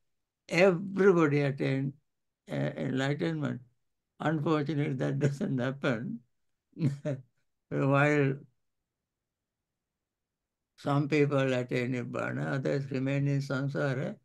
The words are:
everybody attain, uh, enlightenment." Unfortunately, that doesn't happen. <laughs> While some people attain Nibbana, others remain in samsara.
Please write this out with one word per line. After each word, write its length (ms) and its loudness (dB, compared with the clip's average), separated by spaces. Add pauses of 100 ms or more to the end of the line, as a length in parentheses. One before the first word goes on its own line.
(480)
everybody 960 4
attain, 500 0 (580)
uh, 200 -2 (160)
enlightenment." 760 -2 (600)
Unfortunately, 720 0
that 240 -2
doesn't 400 0
happen. 640 -4 (560)
<laughs> 920 -6
While 680 2 (2500)
some 320 0
people 440 2
attain 400 -2
Nibbana, 600 -4
others 360 -2
remain 380 0
in 120 0
samsara. 840 -4